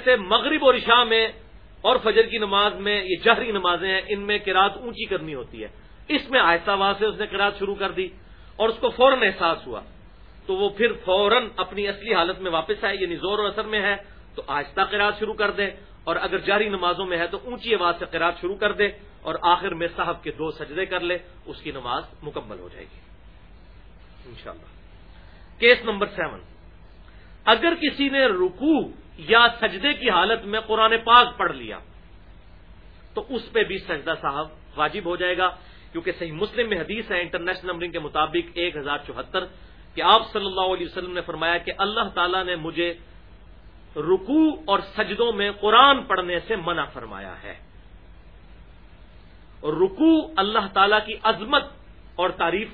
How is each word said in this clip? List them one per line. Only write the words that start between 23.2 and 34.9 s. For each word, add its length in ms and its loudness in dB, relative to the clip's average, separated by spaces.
انشاءاللہ۔ 420 -18
کیس 240 6
نمبر 220 -2
سیون، 240 -6
اگر 300 4
کسی 340 0
نے 180 2
رکوع 540 2
یا 140 8
سجدے 340 0
کی 160 -2
حالت 340 2
میں 220 -4
قرآن 260 4
پاک 340 6
پڑھ 140 0
لیا 260 -10
تو 140 -4
اس 240 -8
پہ 120 2
بھی 140 -4
سجدہ 420 -4
صاحب 260 -4
واجب 280 -2